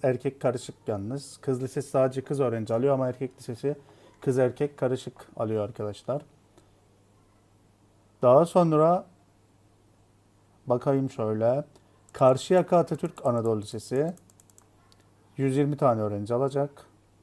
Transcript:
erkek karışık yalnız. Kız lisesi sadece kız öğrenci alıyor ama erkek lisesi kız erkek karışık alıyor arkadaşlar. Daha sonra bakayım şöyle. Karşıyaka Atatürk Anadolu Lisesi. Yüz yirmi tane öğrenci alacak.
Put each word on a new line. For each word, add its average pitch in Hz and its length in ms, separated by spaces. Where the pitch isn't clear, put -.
erkek 131 360
karışık 123 360
yalnız. 110 540
Kız 127 220
lisesi 131 260
sadece 131 320
kız 139 180
öğrenci 117 340
alıyor 131 200
ama 131 140
erkek 127 320
lisesi 135 360
kız 127 160
erkek 131 400
karışık 127 500
alıyor 110 260
arkadaşlar. 110 580
Daha 131 240
sonra 170 600
bakayım 135 420
şöyle. 113 540
Karşıyaka 180 640
Atatürk 165 480
Anadolu 113 360
Lisesi. 127 520
Yüz 135 200
yirmi 143 200
tane 120 240
öğrenci 104 320
alacak. 139 560